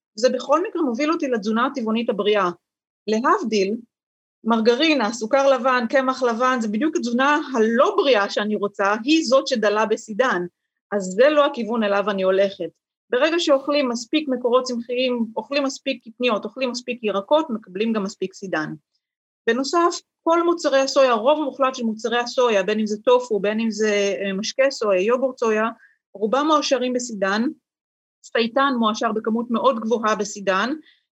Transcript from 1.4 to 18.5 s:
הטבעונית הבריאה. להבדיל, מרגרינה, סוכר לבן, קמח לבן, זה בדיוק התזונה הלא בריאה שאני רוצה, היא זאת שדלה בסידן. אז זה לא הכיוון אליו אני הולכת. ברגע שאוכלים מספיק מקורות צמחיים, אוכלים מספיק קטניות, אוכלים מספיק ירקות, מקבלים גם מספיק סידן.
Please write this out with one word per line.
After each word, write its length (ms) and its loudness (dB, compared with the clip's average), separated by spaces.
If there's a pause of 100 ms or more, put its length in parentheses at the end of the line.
הטבעונית 440 -2
הבריאה. 400 0 (580)
להבדיל, 680 0 (680)
מרגרינה, 680 2
סוכר 360 2
לבן, 400 2
קמח 340 0
לבן, 380 0
זה 60 -2
בדיוק 280 -2
התזונה 440 0 (160)
הלא 420 2
בריאה 320 2
שאני 260 -2
רוצה, 480 -2
היא 220 2
זאת 220 2
שדלה 380 0
בסידן. 560 -2 (500)
אז 120 -2
זה 260 4
לא 160 4
הכיוון 380 -2
אליו 260 0
אני 140 -2
הולכת. 460 0 (400)
ברגע 300 2
שאוכלים 500 0
מספיק 400 -4
מקורות 340 2
צמחיים, 600 -4 (100)
אוכלים 280 -2
מספיק 440 -6
קטניות, 380 -2
אוכלים 260 -6
מספיק 320 -10
ירקות, 460 0
מקבלים 440 -4
גם 100 -2
מספיק 300 -8
סידן. 400 -6 (760)